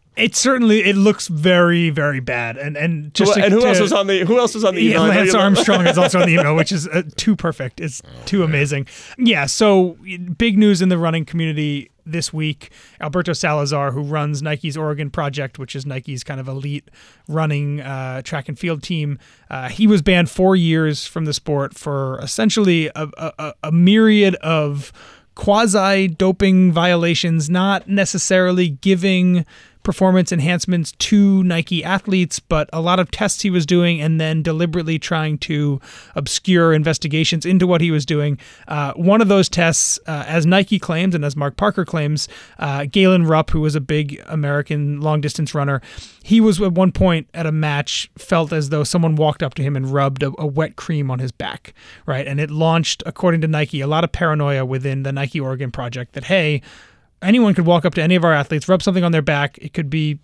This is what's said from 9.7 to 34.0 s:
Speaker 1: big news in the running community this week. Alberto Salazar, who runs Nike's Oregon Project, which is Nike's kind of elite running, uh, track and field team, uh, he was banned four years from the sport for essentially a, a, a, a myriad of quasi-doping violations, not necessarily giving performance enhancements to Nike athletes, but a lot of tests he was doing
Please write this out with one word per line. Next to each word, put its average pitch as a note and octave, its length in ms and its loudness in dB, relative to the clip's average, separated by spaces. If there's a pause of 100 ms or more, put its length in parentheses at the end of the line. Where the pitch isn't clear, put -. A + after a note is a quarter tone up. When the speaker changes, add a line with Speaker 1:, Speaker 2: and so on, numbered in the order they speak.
Speaker 1:
big A3+ 220 2
news G3+ 240 6
in F#3 80 4
the F3 80 2
running E3 260 -2
community D3+ 680 -4 (140)
this D#3+ 260 -6
week. D#3 420 -6 (280)
Alberto E3+ 320 -2
Salazar, D3 600 -2
who C#3+ 100 -4
runs D3 400 -4
Nike's D3+ 340 -6
Oregon D3+ 320 -6
Project, C#3+ 500 -6
which C3 160 -12
is C3+ 120 -10
Nike's C3 360 -10
kind C3+ 180 -10
of C3 60 -12
elite C#3 440 -10 (360)
running, D3 540 -4
uh, C3 400 -10
track D3 300 -10
and C3+ 80 -10
field E3 240 -4
team, D3+ 360 -6 (300)
uh, C3 220 -10
he G#3+ 160 2
was G3+ 160 6
banned F3 260 2
four F#3+ 280 2
years D#3+ 500 0
from E3 180 -8
the D3+ 80 -4
sport C#3 400 -6
for C3+ 460 -6
essentially F3+ 720 0
a, D3+ 280 -8
a, D#3+ 220 -10
a, D3+ 240 -10
a D#3 100 -4
myriad G3+ 640 6
of D3+ 560 -2 (440)
quasi-doping F#3+ 1300 2
violations, E3+ 800 0
not F#3 400 0
necessarily F#3 800 0
giving F3+ 760 0 (380)
performance F#3 460 2
enhancements E3+ 600 -2
to G3 500 2
Nike E3+ 400 -2
athletes, F#3+ 560 -2
but D#3 340 -2
a D#3+ 80 -4
lot F3+ 200 0
of F3 100 -2
tests - 320 -4
he G3+ 80 0
was F3 160 0
doing F3 340 2